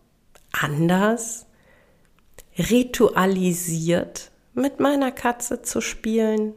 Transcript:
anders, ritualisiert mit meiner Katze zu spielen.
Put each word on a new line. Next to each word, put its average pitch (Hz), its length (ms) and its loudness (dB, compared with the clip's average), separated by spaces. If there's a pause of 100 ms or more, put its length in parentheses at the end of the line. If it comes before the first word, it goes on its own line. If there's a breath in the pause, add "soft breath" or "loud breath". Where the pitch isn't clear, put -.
(520)
anders, 180 920 0 (1120 soft breath)
ritualisiert 180 1700 0 (240)
mit 269 260 -2
meiner 277 320 2
Katze 240 500 -4
zu - 180 -4
spielen. 220 760 -2